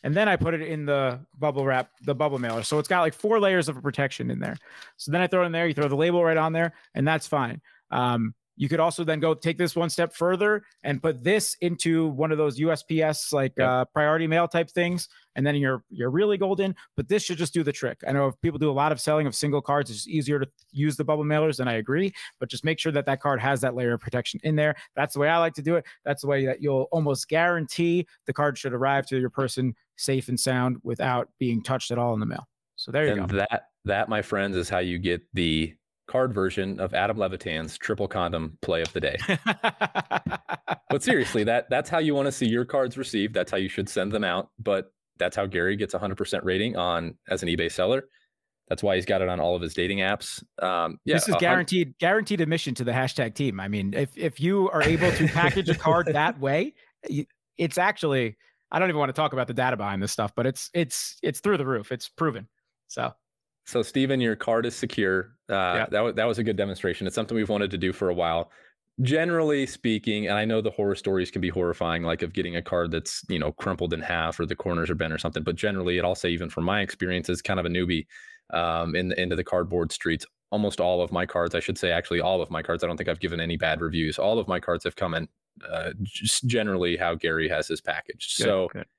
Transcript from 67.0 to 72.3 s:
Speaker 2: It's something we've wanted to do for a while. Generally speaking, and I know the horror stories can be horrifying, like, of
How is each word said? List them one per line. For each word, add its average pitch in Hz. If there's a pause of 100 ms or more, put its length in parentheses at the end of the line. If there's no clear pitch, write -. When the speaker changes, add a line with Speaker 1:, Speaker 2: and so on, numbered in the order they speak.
Speaker 2:
It's 87
something 117
we've 107
wanted 101
to 98
do 92
for 95
a 90
while. 85 (500)
Generally 151
speaking, 107
and 101
I 107
know 110
the 104
horror 101
stories 92
can 95
be 90
horrifying, 85
like, 82
of 87